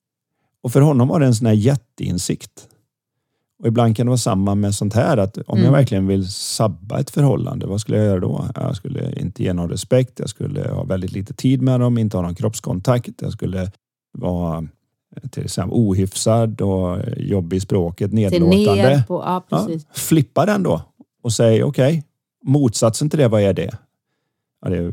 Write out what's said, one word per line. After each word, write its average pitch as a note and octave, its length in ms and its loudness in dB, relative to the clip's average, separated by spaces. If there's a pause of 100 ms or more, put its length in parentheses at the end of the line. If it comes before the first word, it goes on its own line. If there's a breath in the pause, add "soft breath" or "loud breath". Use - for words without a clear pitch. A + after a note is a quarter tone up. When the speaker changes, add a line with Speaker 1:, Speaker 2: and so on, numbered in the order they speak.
(640)
Speaker 1:
Och B2+ 80 -4
för C3+ 100 4
honom C#3 260 4
var E3+ 120 0
det C#3 60 4
en B2 100 4
sån A2+ 120 0
här A2 60 4
jätteinsikt. G#2 1120 -2 (920)
Och F3 80 -4
ibland A2+ 300 2
kan B2 80 0
det B2 40 2
vara B2+ 80 2
samma G2+ 380 0
med G2+ 200 0
sånt G#2 180 -2
här, E3+ 240 2
att G2 200 -2
om - 100 -12
jag A2+ 120 0
Speaker 2:
Mm. - 140 6
Speaker 1:
verkligen G2+ 340 2
vill G2 240 0
sabba G2+ 680 -4
ett C#3 100 -4
förhållande, C3+ 560 0
vad G2 160 -4
skulle - 160 -2
jag G#2+ 80 2
göra G2 140 2
då? F#2+ 260 -2 (100)
Jag G1+ 200 -4
skulle - 440 -6
inte - 240 -6
ge F#2+ 100 0
någon F2 160 -4
respekt, - 500 0
jag - 100 -8
skulle F#2+ 400 -6
ha F#2 140 -4
väldigt F#2 280 -4
lite G2 220 -10
tid C3 280 0
med B2+ 180 2
dem, B2 180 2
inte G#2+ 200 0
ha F2+ 40 0
någon F2 140 -4
kroppskontakt, A2 840 -4
jag F#2 100 -6
skulle F#2 400 -6 (460)
vara, E2+ 500 -4 (640)
till - 140 -8
exempel, F#2 320 -4
ohyfsad G#2+ 840 0
och F#2 360 0 (200)
jobbig F#2+ 400 -2
i - 20 0
språket, F#2+ 520 -2
Speaker 2:
Se G#2 40 -2
ner G#2+ 140 2 (100)
Speaker 1:
nedlåtande. F3+ 680 4
Speaker 2:
på, F3+ 60 -4 (120)
ja, F3+ 240 -4
Speaker 1:
Ja, - 80 0 (100)
Speaker 2:
precis. D#3+ 240 -8
Speaker 1:
flippa - 540 0
den G2+ 180 0
då E2 180 0 (420)
och A2 100 -2
säg, A2+ 300 4
"Okej, C#3+ 400 0 (400)
motsatsen C3+ 640 2
till D#3 100 0
det, C3 80 4
vad G#2+ 140 2
är G2 120 4
det?" - 240 -6 (840)
Ja, F#2+ 80 -4
det F2+ 80 0
är F2 160 -4